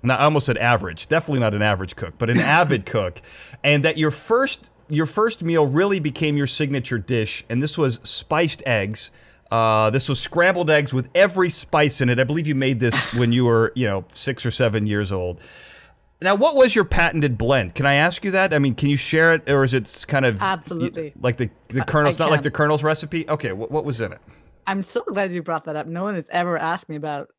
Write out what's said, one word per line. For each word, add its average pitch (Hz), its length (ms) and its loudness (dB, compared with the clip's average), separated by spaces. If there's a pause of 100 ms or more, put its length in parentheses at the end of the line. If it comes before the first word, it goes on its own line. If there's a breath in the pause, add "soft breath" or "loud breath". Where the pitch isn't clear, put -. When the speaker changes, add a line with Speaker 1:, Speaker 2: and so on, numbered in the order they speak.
Speaker 1:
Now, 127 120 2
I 131 80 2
almost 151 220 2
said 120 120 0
average, 104 500 0
definitely 151 320 0
not 110 140 0
an 104 80 -2
average 95 340 -2
cook, 82 220 -10
but 113 120 -2
an 120 80 4
<laughs> 151 220 4
avid 139 260 0
cook. 95 360 -4 (420 loud breath)
And 143 200 4
that 156 140 0
your 156 140 2
first, - 580 -2 (180)
your 156 180 0
first 220 360 -2
meal 165 240 2
really 185 320 0
became 151 380 -2
your 143 100 0
signature 135 520 -4
dish. 110 500 -4
And 120 120 -2
this 147 160 -4
was 135 280 0
spiced - 600 -2
eggs. 107 440 -2 (400 soft breath)
Uh, 110 400 4
this 131 180 -2
was 139 100 -2
scrambled 175 520 0
eggs 147 240 2
with 127 200 -4
every 185 360 4
spice - 500 0
in 127 80 2
it. 120 100 2
I 131 60 2
believe 151 220 -2
you 151 80 0
made 131 260 0
this 120 140 2 (100)
<laughs> - 80 -10
when 117 200 2
you 123 120 4
were, 113 300 4
you 123 120 0
know, 98 280 -2
six - 320 -6
or 117 40 -2
seven 107 360 0
years 104 260 -2
old. 90 260 -4 (840 loud breath)
Now, 190 120 2
what 285 220 2
was 262 180 6
your 208 120 2
patented 147 500 0
blend? 113 380 0
Can 135 100 -4
I 139 120 4
ask 170 280 0
you 196 60 -2
that? 190 240 2
I 151 40 4
mean, 139 160 2
can 143 140 0
you 143 80 2
share 160 380 4
it, 156 160 -2
or 139 120 4
is 127 120 2
it 120 100 0
s-, - 220 -14
kind 135 180 0
of 110 160 2
Speaker 2:
Absolutely. 175 680 -4
Speaker 1:
y-, 139 120 -18
like 123 160 0
the, 113 140 -4 (180)
the 135 140 -2
Speaker 2:
I, - 20 0
Speaker 1:
Colonel's, 147 340 2
Speaker 2:
I 165 60 0
Speaker 1:
not 151 60 2
like 151 80 4
Speaker 2:
can. 143 60 -4
Speaker 1:
the 147 60 0
Colonel's 151 320 0
recipe? 156 460 -4
Okay, 131 220 -4
wh-, 98 200 -8
what 151 140 -2
was 123 160 -6
in 95 120 -4
it? - 80 -20 (460 soft breath)
Speaker 2:
I'm 196 160 -2
so 466 200 -6
glad 190 300 -4
you 175 100 -6
brought 160 220 -6
that 156 120 -8
up. 151 100 -6
No 165 160 -8
one 202 120 -6
has 165 160 -8
ever 175 260 -2
asked 165 320 -4
me 156 80 -10
about 147 320 -8 (100)